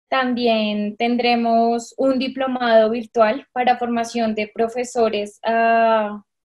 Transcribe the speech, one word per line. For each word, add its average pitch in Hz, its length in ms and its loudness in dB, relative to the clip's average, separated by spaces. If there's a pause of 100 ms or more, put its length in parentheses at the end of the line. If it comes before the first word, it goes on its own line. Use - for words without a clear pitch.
también 220 880 -2
tendremos 233 1000 0
un 269 220 0
diplomado 254 680 2
virtual 233 640 0
para 247 260 0
formación 233 560 -2
de 214 200 -4
profesores 226 920 -2
a 226 800 2 (280)